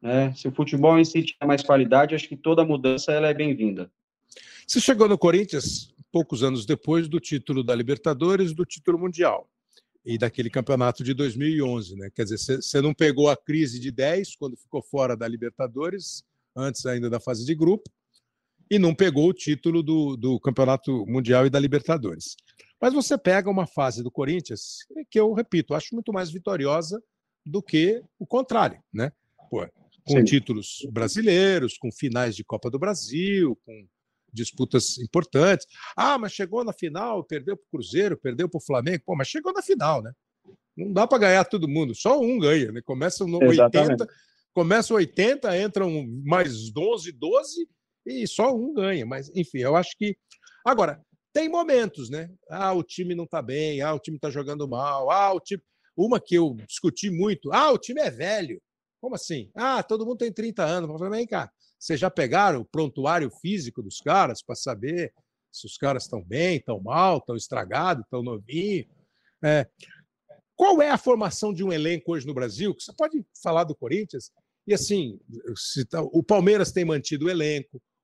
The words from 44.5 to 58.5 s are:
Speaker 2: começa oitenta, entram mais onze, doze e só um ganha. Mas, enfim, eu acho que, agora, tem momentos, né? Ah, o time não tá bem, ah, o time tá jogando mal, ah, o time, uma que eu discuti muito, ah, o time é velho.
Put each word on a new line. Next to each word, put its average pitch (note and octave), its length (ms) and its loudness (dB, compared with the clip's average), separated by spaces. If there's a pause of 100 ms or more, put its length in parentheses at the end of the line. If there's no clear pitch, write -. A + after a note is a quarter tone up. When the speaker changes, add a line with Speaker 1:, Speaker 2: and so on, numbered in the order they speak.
Speaker 2:
começa F#3+ 400 2
oitenta, G#3+ 640 2
entram F#3 480 -2 (200)
mais C3 500 0
onze, F3 360 -2
doze C#4+ 560 -2 (380)
e A#3+ 220 -6
só C4 260 2
um B3 200 -4
ganha. F#3+ 320 -2
Mas, C3+ 280 -10
enfim, E3 260 -4
eu C3 160 2
acho F3 220 0
que, G#3 200 -4 (480)
agora, G#3 360 2 (300)
tem D#4+ 180 0
momentos, C4 600 0
né? D#3 200 -10 (200)
Ah, F#3+ 240 -2
o F3 100 0
time F3+ 320 -8
não E3+ 100 -8
tá D#3+ 160 -6
bem, C#3+ 400 -4
ah, D3+ 120 -2
o D3 60 -4
time D3+ 200 -12
tá D3+ 100 -6
jogando C#3+ 380 -8
mal, C3+ 420 -2
ah, G3 240 2
o F3+ 60 -2
time, G3 220 -8 (340)
uma A3 240 2
que - 160 -4
eu D#3 220 2 (100)
discuti - 420 -4
muito, F3+ 440 -2
ah, C#4+ 180 4
o A3+ 60 2
time C4+ 240 -6
é A3 100 -2
velho. D3+ 500 -6 (400)